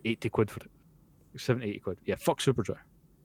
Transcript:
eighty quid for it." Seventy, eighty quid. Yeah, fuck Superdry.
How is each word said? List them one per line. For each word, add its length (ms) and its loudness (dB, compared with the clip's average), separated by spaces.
eighty 240 -2
quid 220 2
for 100 -12
it." 100 -20
Seventy, 300 0
eighty 100 -6
quid. 240 -6
Yeah, 120 -2
fuck 240 0
Superdry. 360 2